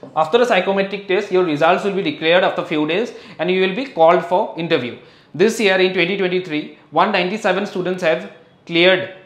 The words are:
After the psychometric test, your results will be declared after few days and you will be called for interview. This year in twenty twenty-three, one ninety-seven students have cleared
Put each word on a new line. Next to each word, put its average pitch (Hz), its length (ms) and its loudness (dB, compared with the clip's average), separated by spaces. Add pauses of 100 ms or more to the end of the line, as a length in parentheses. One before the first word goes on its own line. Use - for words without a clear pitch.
(140)
After 156 240 0
the 247 80 4
psychometric 196 640 -2
test, 196 240 -2
your 185 140 2
results 165 400 2
will 196 80 -2
be 190 80 -2
declared 160 420 2
after 180 220 -2
few 151 200 -2
days 202 280 -4 (260)
and 165 100 -2
you 185 120 0
will 190 140 0
be 262 100 -6
called 175 400 4
for 190 340 -2
interview. 139 380 -2 (360)
This 220 240 2
year 190 200 2
in 185 160 2
twenty 185 240 0
twenty-three, 180 600 -4 (140)
one 185 220 2
ninety-seven 190 520 -2
students 180 380 -6
have 165 260 -2 (360)
cleared 170 480 2 (120)